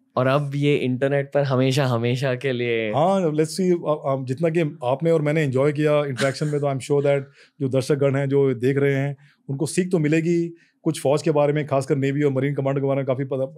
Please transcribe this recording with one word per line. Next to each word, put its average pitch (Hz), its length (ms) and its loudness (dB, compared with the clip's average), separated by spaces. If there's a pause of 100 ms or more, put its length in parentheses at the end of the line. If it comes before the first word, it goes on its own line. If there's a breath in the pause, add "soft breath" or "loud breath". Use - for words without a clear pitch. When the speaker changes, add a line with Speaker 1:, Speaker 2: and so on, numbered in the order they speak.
(160)
Speaker 1:
और 127 120 2
अब 139 280 0
ये 143 200 2
इंटरनेट 139 580 -2
पर 147 100 2
हमेशा, 131 420 2
हमेशा 123 500 0
के 135 160 -4
लिए 117 380 -2
Speaker 2:
हाँ, 180 320 0
let's 156 380 0
see, 185 120 2
अ, 160 340 -2
अ, 135 200 -2
जितना 147 240 -2
कि 160 340 -2
आपने 139 280 0
और 160 100 2
मैंने 151 200 0
एंजॉय 139 320 2
किया 151 320 2
इंटरेक्शन 135 420 -2
में, 147 140 -2
तो 143 60 0
I'm 135 120 -2
sure 143 220 0
that 139 220 2 (380 soft breath)
जो 131 80 -2
दर्शकगण 135 460 2
हैं, 139 140 0
जो 139 240 4
देख 127 240 0
रहे 139 180 2
हैं, 139 220 -2 (320 soft breath)
उनको 139 160 -4
सीख 185 260 -2
तो 180 80 2
मिलेगी 170 560 0 (280 loud breath)
कुछ 160 180 -2
फौज 147 200 2
के 165 100 0
बारे 147 220 4
में, 151 140 -2
खासकर 139 280 0
नेवी 139 280 0
और 143 80 2
मरीन 139 240 -2
कमांडो 139 260 -2
के 139 60 0
बारे 135 100 0
में 135 80 -4
काफ़ी 135 200 -2
पता, 135 320 -6